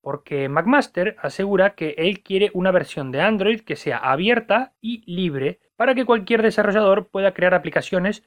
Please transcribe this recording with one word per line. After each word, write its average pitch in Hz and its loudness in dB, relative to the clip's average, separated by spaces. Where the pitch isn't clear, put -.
Porque 139 -6
McMaster 185 0
asegura 196 0
que 156 -8
él 190 -2
quiere 190 0
una 185 0
versión 147 -2
de 139 -2
Android 214 0
que 156 -8
sea 127 -6
abierta 208 0
y 226 -10
libre 165 -4
para 254 0
que 254 -2
cualquier 220 2
desarrollador 208 2
pueda 196 0
crear 180 2
aplicaciones 180 -2